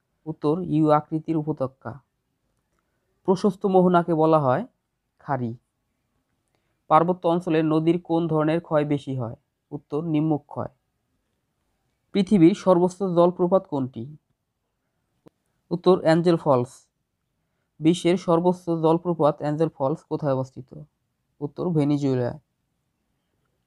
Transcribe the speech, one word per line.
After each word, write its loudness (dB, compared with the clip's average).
উত্তর, -4
ইউ 0
আকৃতির -2
উপত্যকা। -8
প্রশস্ত -2
মোহনাকে 2
বলা 4
হয় 0
খাড়ি। -6
পার্বত্য 2
অঞ্চলে 0
নদীর 0
কোন -2
ধরনের 0
ক্ষয় -2
বেশি -4
হয়? -8
উত্তর, -8
নিম্নক্ষয়। -4
পৃথিবীর 4
সর্বোচ্চ 2
জলপ্রপাত 2
কোনটি? -8
উত্তর, 2
অ্যাঞ্জেল 2
ফলস। -2
বিশ্বের 2
সর্বোচ্চ 0
জলপ্রপাত 0
অ্যাঞ্জেল -2
ফলস -4
কোথায় -4
অবস্থিত? -10
উত্তর, -8
ভেনিজুয়েলা। -2